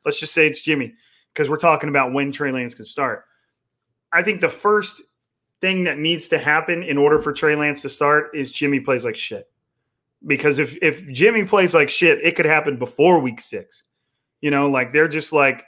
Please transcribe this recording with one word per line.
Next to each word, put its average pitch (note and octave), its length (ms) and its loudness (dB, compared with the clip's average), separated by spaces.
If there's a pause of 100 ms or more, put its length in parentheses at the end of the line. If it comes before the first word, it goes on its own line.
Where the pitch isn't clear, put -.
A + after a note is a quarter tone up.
Let's D3 140 -2
just D#3 160 -10
say D#3 100 4
it's D3 160 -2
Jimmy, C#3 320 -2 (400)
'cause D3 160 -2
we're D3+ 80 -2
talking D3+ 320 2
about C3+ 240 0
when C#3 180 -2
Trey C#3 200 -6
Lance B2 240 -8
can A2 100 -20
start. B2 400 -6 (880)
I E3+ 80 2
think F#3 200 -2
the E3+ 80 2
first G#3 520 -2 (580)
thing F#3 260 -2
that D3 140 -4
needs D#3+ 280 -4
to D#3+ 120 2
happen D#3+ 440 -2
in D#3 140 -4
order D3 220 6
for D3+ 120 -4
Trey D3+ 240 0
Lance D3 280 -2
to C#3 60 -8
start D3+ 460 0
is C3+ 160 -6
Jimmy C#3+ 280 0
plays B2+ 260 -2
like A2+ 100 -6
shit. - 320 -12 (800)
Because C#3+ 340 0
if, D3 220 -4
if D#3 300 -2
Jimmy G#3 340 2
plays F#3 280 2
like D3+ 160 4
shit, E3 340 2
it D#3+ 120 0
could E3 100 2
happen D3+ 320 0
before D3+ 420 2
week B2 220 -4
six. - 420 -16 (580)
You D3 100 -2
know, C#3+ 180 2
like, B2+ 240 -2
they're D#3 140 4
just D3+ 260 -6
like C#3 340 2